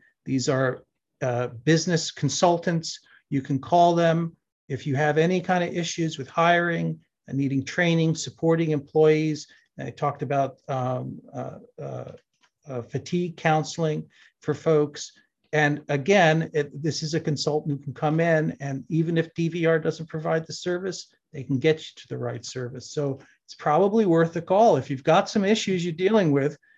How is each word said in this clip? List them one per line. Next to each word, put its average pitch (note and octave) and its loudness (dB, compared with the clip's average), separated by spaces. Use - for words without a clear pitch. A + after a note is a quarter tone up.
These C3 -2
are, C3 0
uh, B2 -2
business D#3+ 0
consultants. E3+ 0
You C#3 -2
can C3+ -4
call F3 4
them E3+ 2
if C#3 -8
you C3 0
have D3+ 2
any F3 2
kind F3+ 0
of F3 -4
issues E3 -4
with C3 -10
hiring E3+ 2
and C3+ -4
needing C3+ 0
training, E3 2
supporting E3 0
employees. D#3 2
I C3+ -10
talked C#3+ -4
about, C3+ -2
um, B2+ -4
uh, C3 -10
uh, C3 -12
uh, B2+ -8
fatigue F3 -6
counseling D#3 -2
for D3+ -2
folks. D3 0
And D3 2
again, D#3+ 4
it, C#3+ -4
this D3+ -4
is D#3 -4
a D#3 0
consultant D3+ -2
who C#3 -6
can C3 -10
come D#3 0
in, D#3+ 0
and C3+ -8
even E3 0
if E3 -2
D E3 0
V E3 -4
R D#3+ 4
doesn't D#3+ -6
provide E3 -4
the - -14
service, F3+ -6
they C3+ -12
can C3+ -2
get D#3 2
you - -18
to - -20
the B2+ -10
right B2 -8
service. B2+ -12
So C#3 -4
it's - -20
probably G3 2
worth E3 4
a E3 -4
call. G3 4
If C3 -2
you've C3+ -6
got F3+ 4
some G3+ 0
issues F#3+ 0
you're F3 -4
dealing F#3 4
with, C#3 0